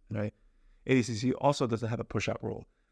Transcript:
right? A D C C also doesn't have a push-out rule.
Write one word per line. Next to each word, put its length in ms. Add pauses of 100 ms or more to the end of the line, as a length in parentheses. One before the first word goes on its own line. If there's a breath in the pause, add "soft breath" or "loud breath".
right? 240 (540)
A 80
D 60
C 140
C 180
also 340
doesn't 220
have 100
a 60
push-out 380
rule. 220 (260)